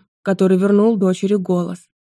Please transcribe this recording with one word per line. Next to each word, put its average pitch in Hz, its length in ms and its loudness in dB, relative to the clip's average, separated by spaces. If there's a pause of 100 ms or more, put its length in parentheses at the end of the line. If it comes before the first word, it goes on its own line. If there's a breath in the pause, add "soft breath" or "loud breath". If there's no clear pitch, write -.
(200)
который 185 380 0
вернул 202 400 2
дочери 190 360 0
голос. 175 440 -4 (260)